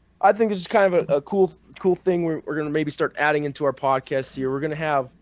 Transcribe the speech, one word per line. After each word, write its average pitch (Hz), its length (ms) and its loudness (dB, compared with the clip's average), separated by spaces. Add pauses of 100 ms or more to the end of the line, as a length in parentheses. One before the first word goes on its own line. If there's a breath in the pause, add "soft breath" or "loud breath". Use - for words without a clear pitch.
(220)
I 202 120 6
think 214 160 2
this 202 100 -2
is 170 80 -8
kind 196 260 2
of 160 160 0
a, 143 60 2
a 143 60 2
cool, 190 320 2 (260)
cool 180 160 2
thing 175 280 0
we're, 160 220 -2
we're 151 120 -4
gonna 151 120 -4
maybe 147 220 0
start - 260 -2
adding 151 280 2
into 143 200 -6
our 135 80 2
podcast 135 600 -2
here. 131 160 -4
We're 135 80 -2
gonna 151 160 -4
have 147 340 -2 (120)